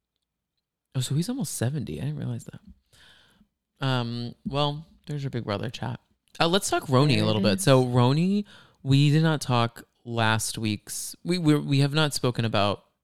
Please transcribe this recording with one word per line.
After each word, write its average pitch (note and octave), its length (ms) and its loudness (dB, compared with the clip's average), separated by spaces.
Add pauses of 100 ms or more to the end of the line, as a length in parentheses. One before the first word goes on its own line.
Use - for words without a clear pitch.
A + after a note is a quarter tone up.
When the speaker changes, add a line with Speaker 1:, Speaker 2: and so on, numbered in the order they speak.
(920)
Speaker 1:
Oh, C3 60 -4
so C3 160 -4
he's F3 140 -2
almost B3 260 -6
seventy. A#2+ 460 -4
I - 40 -6
didn't D3 140 -6
realize A#2+ 260 -8
that. - 1400 -18
Um, A#2+ 480 -4 (100)
well, D3 420 -4 (180)
there's D3 180 -8
your C3+ 60 -4
Big A#2 160 -6
Brother G#2+ 240 -4
chat. A#2 320 -10 (380)
Uh, E3 80 2
let's F#3+ 220 0
talk E4+ 180 -2
Roni C3 280 4
Speaker 2:
There G#2+ 80 2
Speaker 1:
a - 20 2
little G#2+ 160 0
Speaker 2:
it G2+ 80 2
Speaker 1:
bit. G2 80 2
Speaker 2:
is. - 60 -4
Speaker 1:
So C3 200 6
Roni, C#3+ 640 2 (380)
we C#3 280 4
did D#3+ 120 4
not D#3+ 180 2
talk A#2 440 0 (200)
last A2+ 520 0
week's. - 680 -6
We, F3 160 -2
we, D3+ 160 4
we D3 240 0
have C#3+ 160 2
not D#3 180 2
spoken A#2+ 320 -2
about G#2 380 0 (200)